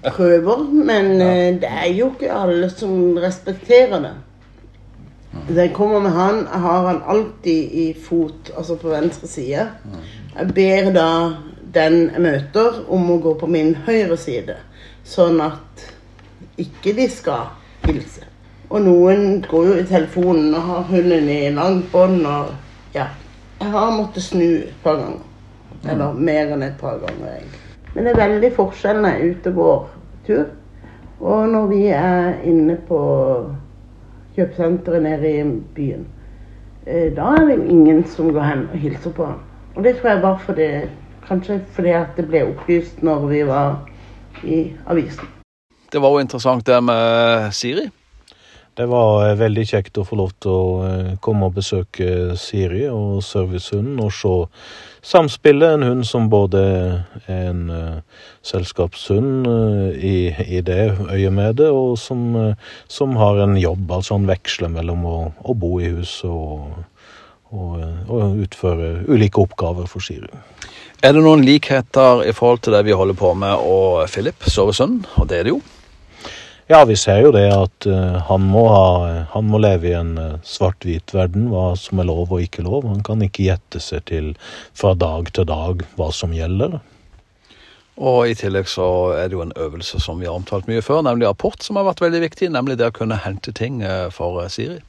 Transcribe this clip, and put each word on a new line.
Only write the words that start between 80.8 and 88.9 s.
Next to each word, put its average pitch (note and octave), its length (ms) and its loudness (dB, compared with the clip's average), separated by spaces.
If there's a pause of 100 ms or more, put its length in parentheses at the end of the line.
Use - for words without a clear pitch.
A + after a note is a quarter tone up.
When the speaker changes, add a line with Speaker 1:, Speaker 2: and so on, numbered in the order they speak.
Speaker 3:
verden, G2 380 0
hva F#2 260 -2
som F#2 240 -4
er F2+ 80 0
lov E2+ 240 -2
og F2+ 80 -2
ikke F2 240 -6
lov. B2 240 -4
Han G2+ 160 -4
kan A2 160 -4
ikke G2 300 -2
gjette F2+ 320 -6
seg - 240 -10
til D#2 240 -6 (480)
fra G2 160 2
dag E2+ 400 -2
til F2+ 160 -2
dag E2+ 320 -4 (160)
hva D#2+ 160 -4
som E2+ 180 -6
gjelder. F#2+ 460 -4 (1200)
Speaker 2:
Og B2 320 2
i G#2+ 80 -2
tillegg G2 340 -4
så F#2 160 -2 (300)